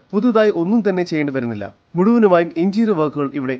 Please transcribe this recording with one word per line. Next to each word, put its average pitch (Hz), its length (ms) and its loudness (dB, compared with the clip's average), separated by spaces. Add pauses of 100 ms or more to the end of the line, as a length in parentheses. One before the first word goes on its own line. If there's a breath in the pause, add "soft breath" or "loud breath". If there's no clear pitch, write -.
(120)
പുതുതായി 214 440 2
ഒന്നും 196 340 0
തന്നെ 185 140 -2
ചെയ്യേണ്ടി 151 300 -2
വരുന്നില്ല. 113 400 -6 (220)
മുഴുവനുമായും 185 640 4
ഇന്റീരിയർ 196 400 0
വർക്കുകൾ 147 360 -2
ഇവിടെ 131 260 -6